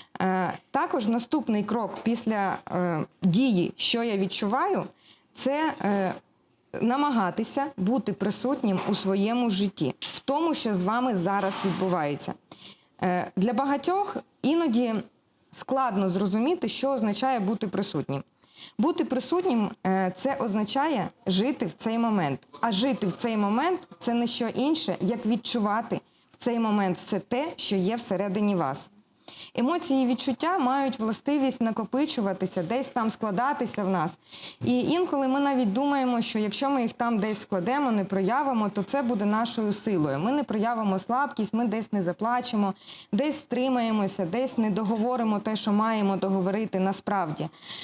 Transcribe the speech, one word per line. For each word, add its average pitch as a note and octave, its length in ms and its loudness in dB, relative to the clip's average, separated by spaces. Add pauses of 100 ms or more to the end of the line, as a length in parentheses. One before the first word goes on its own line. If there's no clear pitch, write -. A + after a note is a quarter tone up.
(220)
Е, F#3 320 2 (180)
також C#4 360 0
наступний A#3 560 2
крок G#3+ 280 -2 (120)
після, A3 540 0 (140)
е, F3 280 0 (220)
дії, G3 540 4
«що - 280 2
я A3 140 0
відчуваю», A3 640 0 (520)
це, D4 460 0
е, G3 320 2 (680)
намагатися A#3+ 840 0 (120)
бути G#3 360 0
присутнім A3 680 0 (100)
у G3+ 60 2
своєму G#3 540 2
житті, F#3+ 500 0
в - 200 -8
тому, D4+ 340 0
що G#3+ 220 -2
з F3+ 80 0
вами A#3 320 2
зараз G3 380 0 (120)
відбувається. F3 680 -2 (720)
Е, F3+ 320 0
для G#3+ 180 2
багатьох C#4+ 640 0 (240)
іноді B3 520 2 (600)
складно G#3 560 0
зрозуміти, A3 600 0
що - 200 -2
означає B3 500 0
бути G#3 280 -2
присутнім. D3+ 560 -4 (540)
Бути A3+ 280 2
присутнім, C4 680 0 (140)
е, F#3+ 320 2
це C4+ 220 0
означає A#3 680 0 (180)
жити G#3 380 0
в D#3+ 80 -4
цей A3+ 240 -2
момент. G3 420 2 (220)
А A3+ 100 2
жити G#3+ 360 0
в E3+ 60 0
цей A3+ 240 -2
момент, A#3+ 420 0 (200)
це A#3 140 -2
не A#3+ 140 0
що A#3 200 -2
інше, C#4 540 0
як A#3 240 -2
відчувати A3 760 -2 (300)
в - 120 -14
цей A#3 160 0
момент G#3 380 2
все - 220 -4
те, C#4+ 360 -4
що - 200 -2
є F#3+ 200 2
всередині G3+ 600 0
вас. C#3+ 340 -2 (640)
Емоції C4+ 480 2
і B3 40 2
відчуття C4+ 500 0
мають C4+ 420 0
властивість C4 600 0
накопичуватися, G#3+ 1040 -2
десь B3 240 -2
там A3+ 240 -2
складатися A3+ 720 -2
в F#3 60 0
нас. F3 220 0 (540)
І B3 140 2
інколи C#4+ 480 2
ми C4+ 120 2
навіть B3+ 340 2
думаємо, C4 480 2
що A3+ 180 -2
якщо G#3+ 300 0
ми C#4 120 2
їх A#3 120 -2
там A#3 260 0
десь G#3 220 -2
складемо, A#3+ 500 0
не G3+ 140 2
проявимо, A3 640 0
то G3 140 -2
це C#4 180 -2
буде A3+ 240 0
нашою G#3+ 480 0
силою. D3+ 460 0
Ми G#3+ 120 0
не D4 120 0
проявимо G#3+ 560 0
слабкість, A#3 540 -2
ми A#3 140 2
десь G#3+ 260 -4
не G3 100 0
заплачемо, G#3 680 0 (380)
десь C#4 240 2
стримаємося, A3+ 880 0
десь A#3 320 -2
не A3 120 2
договоримо A3 720 0
те, G#3+ 160 -2
що G#3+ 160 0
маємо G#3 460 2
договорити F#3+ 600 0
насправді. F#3 720 0 (340)